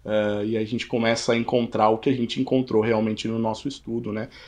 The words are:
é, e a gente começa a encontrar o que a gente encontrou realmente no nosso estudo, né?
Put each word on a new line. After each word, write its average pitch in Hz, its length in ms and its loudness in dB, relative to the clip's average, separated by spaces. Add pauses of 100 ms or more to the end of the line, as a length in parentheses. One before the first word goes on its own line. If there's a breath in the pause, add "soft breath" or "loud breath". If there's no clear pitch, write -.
é, 104 400 0
e 110 120 0
a 110 60 0
gente 113 240 -4
começa 117 460 2
a - 20 2
encontrar 117 540 2
o 113 80 4
que 139 120 -2
a 139 40 2
gente 120 260 -2
encontrou 127 420 2
realmente 110 460 0
no 113 120 -2
nosso 110 280 -2
estudo, 117 440 -6
né? 107 180 -6 (180 loud breath)